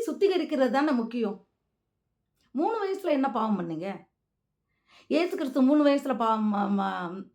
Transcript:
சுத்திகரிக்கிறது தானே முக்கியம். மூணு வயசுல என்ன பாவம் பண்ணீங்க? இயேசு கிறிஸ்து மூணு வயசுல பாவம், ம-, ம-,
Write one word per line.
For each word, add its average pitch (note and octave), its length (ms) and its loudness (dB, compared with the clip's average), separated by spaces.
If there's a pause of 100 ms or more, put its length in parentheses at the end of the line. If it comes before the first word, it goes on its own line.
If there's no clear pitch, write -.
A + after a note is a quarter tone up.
சுத்திகரிக்கிறது D4+ 640 2
தானே C#4 220 2
முக்கியம். A#3 560 -2 (1040)
மூணு G4 340 0
வயசுல F#4+ 240 -4
என்ன C4+ 220 2
பாவம் A3 280 -2
பண்ணீங்க? E3+ 500 -8 (1000)
இயேசு E4+ 300 0
கிறிஸ்து C#4 240 0
மூணு C#4+ 240 6
வயசுல C#4 320 2
பாவம், A3 360 0
ம-, G3+ 260 0
ம-, F#3+ 560 -6